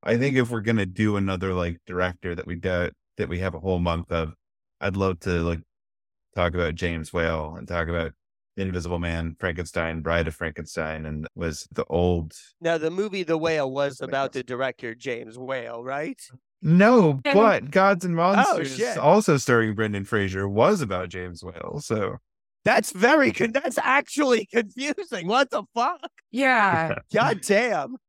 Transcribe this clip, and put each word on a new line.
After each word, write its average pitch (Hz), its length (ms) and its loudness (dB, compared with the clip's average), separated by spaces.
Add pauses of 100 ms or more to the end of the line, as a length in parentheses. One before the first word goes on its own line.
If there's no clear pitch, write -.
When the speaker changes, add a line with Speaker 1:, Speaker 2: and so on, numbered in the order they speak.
Speaker 1:
I 113 140 2
think 135 200 2
if 120 140 2
we're 117 100 -4
gonna 107 260 0
do 101 300 0
another, 95 380 -2
like, 87 320 -2
director 90 480 -4
that 87 140 -10
we 87 80 -8
do, 87 340 -2 (260)
that 98 120 -4
we 85 100 -4
have 90 160 -4
a 80 60 -12
whole 92 180 0
month 85 320 -2
of, 82 220 -2 (480)
I'd 95 160 -2
love 95 240 0
to, 95 100 -6 (120)
like, 85 180 -2 (760)
talk 87 200 0
about 85 200 -2
James 80 380 -6
Whale 80 440 -2
and - 120 -16
talk 85 180 -2
about 82 240 -2 (460)
The 98 60 -6
Invisible 87 360 -4
Man, 82 400 -4
Frankenstein, 82 640 -4
Bride 82 260 0
of 78 80 -6
Frankenstein, 78 720 -8
and 76 300 -8
was 82 340 -6
the - 140 -4
old 85 480 0 (280)
Speaker 2:
Now, 165 160 0
the 160 140 -2
movie 190 320 -4
The 160 160 0
Whale 156 320 0
was 139 300 -2
Speaker 1:
Like 135 80 -8
Speaker 2:
about 135 240 -2
Speaker 1:
this. 135 80 -6
Speaker 2:
the 120 40 -8
director, 123 520 -6
James 120 420 -10
Whale, 123 460 -8
right? 147 360 -8 (400)
Speaker 1:
No, 175 640 6
Speaker 3:
Yeah. 294 100 0
Speaker 1:
but 185 360 4
Gods 190 340 4
and 175 120 -2
Monsters 175 560 2
Speaker 2:
Oh, 131 40 -8
shit. 220 220 -2
Speaker 1:
also 160 380 6
starring 113 400 2
Brendan 104 300 -2
Fraser 98 420 0
was 143 320 4
about 92 300 -4
James 90 340 -12
Whale, 87 360 -12
so. 107 360 -4 (460)
Speaker 2:
That's 220 300 2
very 247 400 4
con-, 226 200 -2
that's 269 260 -2
actually 262 680 0
confusing. 240 800 -4
What 254 240 2
the - 120 -4 (120)
fuck? 294 360 -2 (200)
Speaker 3:
Yeah. 208 720 2
Speaker 1:
<laughs> - 80 -14
Speaker 2:
God 214 280 2
damn. 196 560 0 (120)